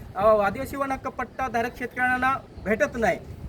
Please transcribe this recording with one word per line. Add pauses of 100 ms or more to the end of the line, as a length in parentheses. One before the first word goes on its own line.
(160)
अ,
आदिवासी
वन
हक्क
पट्टाधारक
शेतकऱ्यांना (300)
भेटत
नाही. (300)